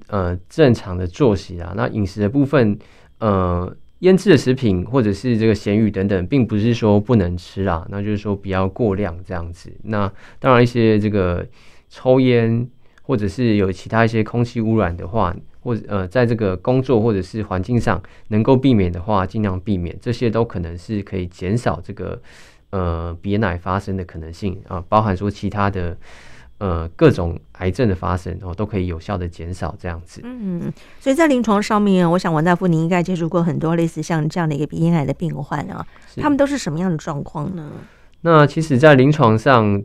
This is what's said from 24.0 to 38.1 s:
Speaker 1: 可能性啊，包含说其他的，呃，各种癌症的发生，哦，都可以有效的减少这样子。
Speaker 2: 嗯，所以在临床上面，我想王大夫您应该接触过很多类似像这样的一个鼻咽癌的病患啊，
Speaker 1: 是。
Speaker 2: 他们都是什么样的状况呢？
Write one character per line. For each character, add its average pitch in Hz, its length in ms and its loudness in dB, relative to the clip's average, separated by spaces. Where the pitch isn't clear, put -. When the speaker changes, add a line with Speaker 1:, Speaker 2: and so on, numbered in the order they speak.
Speaker 1:
可 85 140 -16
能 80 120 -12
性 92 380 -6
啊， 92 180 -8
包 107 140 4
含 104 160 0
说 101 140 -2
其 101 180 -6
他 101 220 0
的， 87 260 -6
呃， 85 380 -4
各 156 140 8
种 85 280 -2
癌 92 180 -4
症 117 180 0
的 92 60 2
发 90 220 -2
生， 90 260 -8
哦， 87 120 -8
都 104 100 -2
可 104 140 -4
以 90 80 -2
有 82 140 -6
效 101 180 -6
的 90 100 -6
减 85 240 -12
少 85 260 -6
这 90 100 -10
样 82 160 -8
子。 - 200 -20
Speaker 2:
嗯， 196 480 -8
所 269 120 0
以 - 20 4
在 330 120 4
临 254 160 4
床 208 200 2
上 208 180 0
面， 185 300 4
我 175 80 2
想 170 140 -2
王 156 120 2
大 175 100 4
夫 185 120 -2
您 165 140 2
应 165 80 0
该 180 140 2
接 185 140 -2
触 160 120 -2
过 170 140 0
很 151 160 -2
多 160 160 -2
类 170 120 0
似 156 160 -6
像 156 260 -2
这 185 100 -6
样 165 100 -2
的 147 60 -2
一 143 40 -6
个 151 80 -2
鼻 165 120 -10
咽 170 160 2
癌 147 100 0
的 135 100 -4
病 151 200 -6
患 147 260 -8
啊， - 140 -10
Speaker 1:
是。 - 60 -10
Speaker 2:
他 302 80 0
们 285 80 2
都 277 100 4
是 277 100 -2
什 180 160 -6
么 156 60 -4
样 185 120 -2
的 156 60 -2
状 147 280 -8
况 147 320 -8
呢？ 151 140 -12